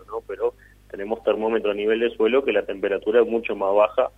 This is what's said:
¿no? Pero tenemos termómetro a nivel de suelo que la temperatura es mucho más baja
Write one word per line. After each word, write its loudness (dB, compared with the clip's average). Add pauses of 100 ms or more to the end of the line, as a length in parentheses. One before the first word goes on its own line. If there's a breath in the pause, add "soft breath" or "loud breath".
¿no? -10
Pero -6 (340 soft breath)
tenemos -8
termómetro 0
a -2
nivel 0
de 0
suelo 2
que 0
la 2
temperatura 0
es 2
mucho -4
más 0
baja 4